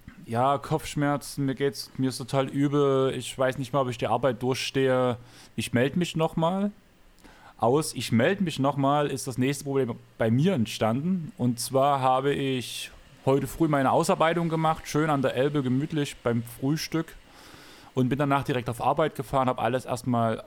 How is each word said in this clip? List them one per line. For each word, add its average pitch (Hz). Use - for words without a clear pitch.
ja, 123
Kopfschmerzen, 143
mir 135
geht's, 139
mir 131
ist 120
total 135
übel, 139
ich 123
weiß 131
nicht 131
mehr, 143
ob 127
ich 120
die 131
Arbeit 120
durchstehe, 127
ich -
melde 127
mich 175
nochmal. 170
Aus 139
„Ich -
melde 165
mich 151
nochmal“ 139
ist 135
das 123
nächste 139
Problem 135
bei 113
mir 147
entstanden. 139
Und 123
zwar 135
habe 131
ich 135
heute 135
früh 165
meine 135
Ausarbeitung 165
gemacht, 160
schön 156
an 143
der 127
Elbe, 143
gemütlich 143
beim 120
Frühstück. 156
Und 131
bin 127
danach 139
direkt 127
auf 117
Arbeit 143
gefahren, 131
habe 127
alles 120
erstmal, 117